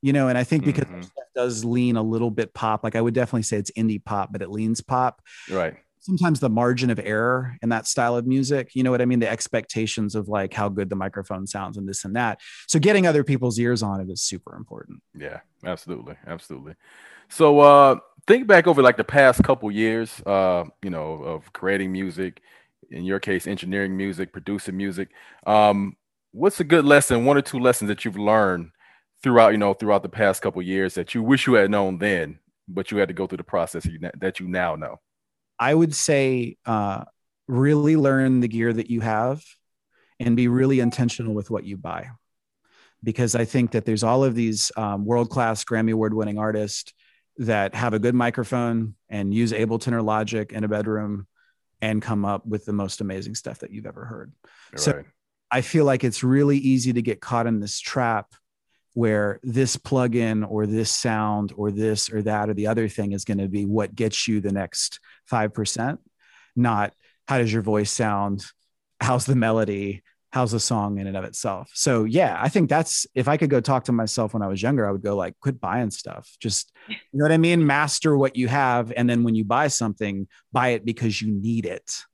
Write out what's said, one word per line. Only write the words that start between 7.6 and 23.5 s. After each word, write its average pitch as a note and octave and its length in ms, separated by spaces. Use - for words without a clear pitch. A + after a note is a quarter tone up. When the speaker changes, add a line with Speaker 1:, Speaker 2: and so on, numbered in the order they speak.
Speaker 1:
in A#2 60
that A2+ 180
style A#2+ 280
of A#2+ 120
music, C3 480
you C3 80
know B2+ 80
what B2 100
I B2 40
mean? B2 140
The A2+ 80
expectations A2 840
of, G#2 140
like, G2+ 260
how G#2 160
good G2 180
the F#2+ 80
microphone F#2+ 520
sounds G2+ 300
and G2 120
this - 160
and G2 100
that. A#2 240
So - 100
getting F#3 300
other D3 160
people's B2 360
ears A#2+ 220
on G2 180
it F#2 120
is F2+ 100
super - 340
important. - 460
Speaker 2:
Yeah, C#2+ 220
absolutely. D#2+ 500
Absolutely. C#2+ 480
So, D3 300
uh, C#3+ 380
think B3 180
back F3+ 220
over, D3 160
like, B2 140
the - 60
past C3+ 400
couple G#2+ 280
years, A2 560
uh, F#2 380
you G2 80
know, D#2+ 220
of D#2+ 300
creating F#2+ 380
music, F#2 500
in D#2 120
your F#2+ 160
case, F#2+ 280
engineering F#2+ 500